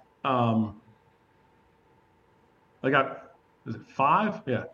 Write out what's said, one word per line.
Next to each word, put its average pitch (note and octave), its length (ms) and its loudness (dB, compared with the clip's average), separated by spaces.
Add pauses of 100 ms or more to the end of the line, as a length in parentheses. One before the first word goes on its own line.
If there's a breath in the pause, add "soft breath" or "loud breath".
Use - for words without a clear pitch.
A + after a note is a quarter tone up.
(240)
um, A#2 560 0 (2000)
I C3 80 0
got, - 400 0 (360)
is A#2 100 -8
it A#2+ 100 -16
five? F3+ 600 0
Yeah, A2+ 280 -4